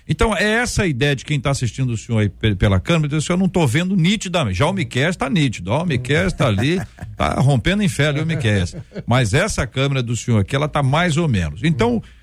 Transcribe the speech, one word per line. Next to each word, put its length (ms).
Então, 260
é 80
essa 400
a 40
ideia 280
de 80
quem 160
tá 120
assistindo 400
o 60
senhor 200
aí 120
pe-, 260
pela 240
câmera, 300
diz, 140
"O 40
senhor 100
não 100
tô 200
vendo 280
nitidamente." 640
Já 80
o 80
Miqueias 420
tá 140
nítido, 400
ó, 140
o 20
Miqueias 480
tá 140
ali, 340
tá 200
rompendo 480
em 60
fé, 220
viu, 140
Miqueias? 500
Mas 300
essa 320
câmera 340
do 140
senhor 240
aqui, 160
ela 120
tá 140
mais 340
ou 120
menos. 360
Então, 380